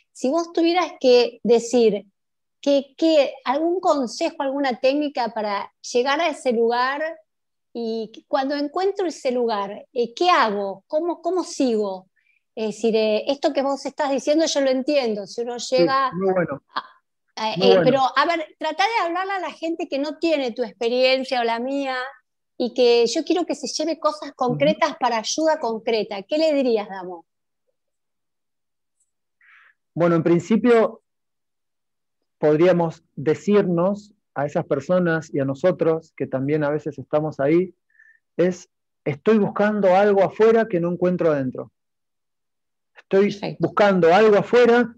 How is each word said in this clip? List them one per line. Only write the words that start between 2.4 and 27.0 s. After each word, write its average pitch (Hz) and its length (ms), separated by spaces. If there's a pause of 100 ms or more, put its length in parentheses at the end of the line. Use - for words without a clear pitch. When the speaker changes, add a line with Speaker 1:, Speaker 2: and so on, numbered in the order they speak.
Speaker 1:
que, 277 360
que 311 380 (100)
algún 330 360
consejo, 311 600
alguna 269 360
técnica 269 560
para 208 380 (200)
llegar 269 280
a 339 80
ese 285 240
lugar, 240 500 (720)
y 226 380
que - 160
cuando 277 260
encuentro 370 520
ese 277 260
lugar, 214 640
eh, 233 200
¿qué 349 140
hago? 202 580
¿Cómo, 320 360
cómo 349 200
sigo? 208 640 (480)
Es 214 220
decir, 220 180
eh, 214 340
esto 277 260
que 277 80
vos 277 240
estás 269 240
diciendo 302 340
yo 285 160
lo 269 100
entiendo, 254 560
si - 140
uno 240 180
Speaker 2:
Sí, - 200
Speaker 1:
llega 170 340
Speaker 2:
muy 185 220
bueno. 160 280 (120)
Speaker 1:
a, 127 100 (520)
a, 220 200
Speaker 2:
Muy 185 100
Speaker 1:
eh, 190 40
Speaker 2:
bueno. 190 140
Speaker 1:
pero, 262 160 (140)
a 285 120
ver, 330 180 (140)
tratá 311 260
de 440 220
hablarle 370 260
a 392 80
la 311 100
gente 330 380
que 269 100
no 294 200
tiene 285 340
tu 247 100
experiencia 254 800
o 233 40
la 226 140
mía, 269 380 (640)
y 240 160
que 240 320
yo 285 180
quiero 339 220
que 302 100
se 262 100
lleve 311 320
cosas 302 300
Speaker 2:
Ujú. - 80
Speaker 1:
concretas 285 640
para 233 160
ayuda 311 420
concreta. 220 640
¿Qué 302 160
le 320 140
dirías, 240 380
Damo? 180 340 (2750)